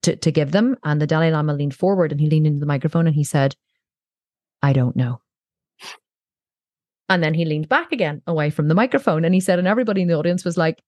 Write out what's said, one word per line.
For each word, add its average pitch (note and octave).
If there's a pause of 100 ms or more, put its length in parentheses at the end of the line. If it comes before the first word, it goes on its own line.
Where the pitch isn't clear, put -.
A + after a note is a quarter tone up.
to, -
to -
give D3
them. A3+
And D3+
the D3+
Dalai D#3+
Lama D3+
leaned C#3+
forward F3+
and D3
he D3+
leaned D#3
into D3
the C#3+
microphone D3
and D#3+
he D3+
said, C#3 (1040)
I C#3
don't B2+
know. B2 (1900)
And F3+
then D#3
he E3
leaned D#3
back E4
again D#3+
away D3+
from D3+
the D#3
microphone G3+
and E3
he F#3
said, F#3
and F3+
everybody G#3+
in F3
the E3+
audience F3
was E3+
like E3